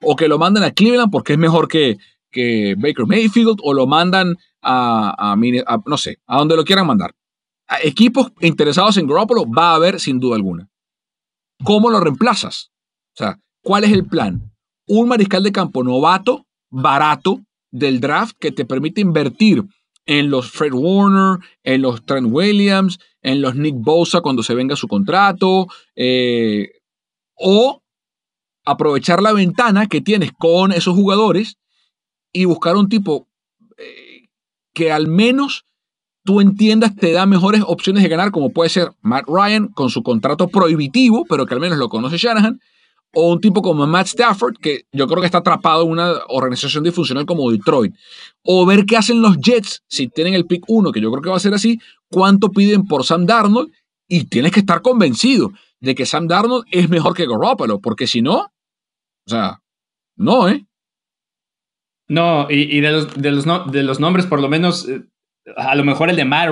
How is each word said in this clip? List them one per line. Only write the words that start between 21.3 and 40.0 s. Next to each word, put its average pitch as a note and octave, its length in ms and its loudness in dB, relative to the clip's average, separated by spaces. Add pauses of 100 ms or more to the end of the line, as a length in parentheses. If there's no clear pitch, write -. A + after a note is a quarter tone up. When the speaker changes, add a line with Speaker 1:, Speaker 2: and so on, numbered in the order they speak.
Speaker 1:
en C3 180 0
los A#2+ 240 -4
Trent C3+ 260 -2
Williams, G3 680 0 (240)
en C#3 200 -2
los B2+ 140 -4
Nick D3 200 -4
Bosa E3 460 0
cuando C3 200 -2
se A2+ 140 -4
venga C3 200 -2
su A#2 120 -8
contrato, F#3 800 0 (280)
eh, A#2+ 760 -2 (640)
o G#3+ 460 2 (840)
aprovechar D3 560 0
la G#3+ 120 2
ventana G#3 540 2
que D#3 140 -4
tienes G3 300 -2
con F3+ 400 2
esos F3 240 0
jugadores G3 600 0 (760)
y F3+ 120 0
buscar E3+ 320 0
un G3 120 2
tipo, G3 380 -4 (500)
eh, - 500 -20 (460)
que D#3+ 180 -2
al D#3 160 -2
menos A#3+ 580 0 (580)
tú G3+ 180 2
entiendas G#3+ 540 2
te E3 160 0
da F#3 140 0
mejores G3 400 2
opciones F#3+ 380 0
de E3+ 60 2
ganar, F#3 220 0
como C#3+ 200 -2
puede E3 180 0
ser F3 200 -2 (120)
Matt C3 260 -2
Ryan G3+ 420 0
con C3 200 -4
su A#2 140 -6